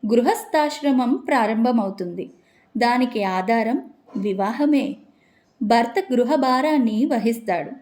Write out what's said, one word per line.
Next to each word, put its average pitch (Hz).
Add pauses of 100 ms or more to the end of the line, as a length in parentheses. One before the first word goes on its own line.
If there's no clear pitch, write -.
(120)
గృహస్థాశ్రమం 285
ప్రారంభమవుతుంది. 220 (480)
దానికి 240
ఆధారం 220 (340)
వివాహమే. 208 (680)
భర్త 233
గృహభారాన్ని 254
వహిస్తాడు 226 (120)